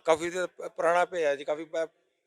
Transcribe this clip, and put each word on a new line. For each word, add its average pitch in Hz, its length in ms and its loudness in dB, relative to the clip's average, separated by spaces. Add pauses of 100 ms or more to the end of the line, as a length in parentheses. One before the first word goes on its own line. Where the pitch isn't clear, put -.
ਕਾਫੀ 160 260 2
ਦੇਰ 180 160 -4
ਪ-, - 220 -10
ਪੁਰਾਣਾ 175 360 2
ਪਿਆ 165 320 0
ਜੀ, 143 80 -10
ਕਾਫੀ 151 200 -4
ਪ-, 160 260 -6 (360)